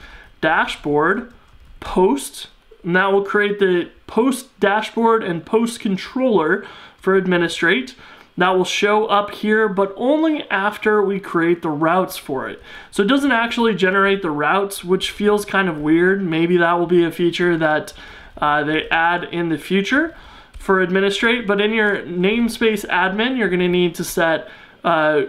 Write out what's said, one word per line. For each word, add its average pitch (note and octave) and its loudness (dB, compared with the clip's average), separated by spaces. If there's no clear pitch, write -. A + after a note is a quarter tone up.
dashboard E3+ -2
post, - -2
and F3 -2
that G3 2
will G3 2
create G3+ 0
the F3+ 0
post - -2
dashboard A3 2
and E3+ -6
post A#3 -2
controller G3+ 0
for F#3+ 2
administrate. F3+ 0
That F#3 2
will F3+ 2
show G#3+ 0
up G3+ 0
here, G#3+ 0
but G3 -2
only D4+ 0
after G#3 0
we G3 0
create E3+ -2
the E3+ -2
routes E3 0
for B2+ -8
it. - -12
So - -2
it G3 2
doesn't C#4 2
actually A#3 0
generate G3 2
the F3 -4
routes, D#3 -2
which F3+ -2
feels G#3 0
kind G3 -2
of D#3 -4
weird. E3+ 2
Maybe E3+ 0
that E3+ 4
will F3 0
be F3 4
a D#3+ 0
feature F3 0
that, D3+ -2
uh, D3 0
they D#3 -2
add E3+ 0
in E3+ -4
the D#3 -2
future B3+ 0
for F#3 2
administrate, G3 0
but G3+ 0
in G#3+ 2
your G#3+ 0
namespace G#3+ 0
admin, G3+ 0
you're G3+ 0
gonna F3+ 0
need F3 0
to F3+ -6
set, E3 -2
uh, D#3 2